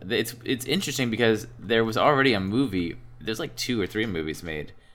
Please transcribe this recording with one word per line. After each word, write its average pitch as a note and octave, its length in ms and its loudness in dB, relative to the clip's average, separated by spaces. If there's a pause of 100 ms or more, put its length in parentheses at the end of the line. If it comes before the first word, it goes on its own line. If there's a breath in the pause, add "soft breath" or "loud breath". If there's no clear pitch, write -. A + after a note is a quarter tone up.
It's, A2+ 260 0 (100)
it's A#2+ 200 -2
interesting C#3 440 -2
because A2 380 2 (120)
there A2+ 260 2
was A2 120 -2
already C3+ 360 6
a G2 60 2
movie. F#2+ 580 0 (240)
There's, G#2+ 180 -4
like, D#3 160 -8
two A#2+ 260 -2
or F2+ 60 0
three G#2+ 180 0
movies D#2+ 380 -4
made, D2+ 280 -6 (240 soft breath)